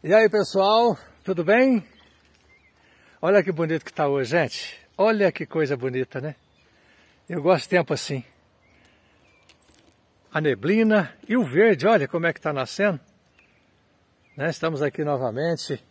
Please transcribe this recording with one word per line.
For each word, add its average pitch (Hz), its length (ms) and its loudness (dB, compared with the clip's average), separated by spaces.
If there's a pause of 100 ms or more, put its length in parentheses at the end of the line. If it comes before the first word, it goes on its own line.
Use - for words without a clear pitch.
E 160 120 0
aí, 220 140 6
pessoal, 208 680 2 (260)
tudo 175 220 -4
bem? 233 400 4 (1400)
Olha 190 220 4
que 175 100 -2
bonito 160 320 -2
que - 80 -14
tá 147 160 -2
hoje, 135 220 -2
gente. - 460 -2 (200)
Olha 202 360 2
que 160 140 -10
coisa 147 300 -2
bonita, 127 440 -6
né? 147 140 -10 (920)
Eu 170 140 -6
gosto 170 220 2
de - 60 -14
tempo 170 220 2
assim. 135 300 -6 (2000)
A 156 80 -2
neblina 175 720 2 (160)
e 220 80 -2
o 233 80 0
verde, 160 420 2
olha 208 220 2
como 170 180 -4
é 160 60 0
que - 80 -12
tá 151 120 -4
nascendo. 147 460 -2 (1400)
Né? 143 140 -4
Estamos 160 320 -4
aqui 147 220 -4
novamente 139 880 -4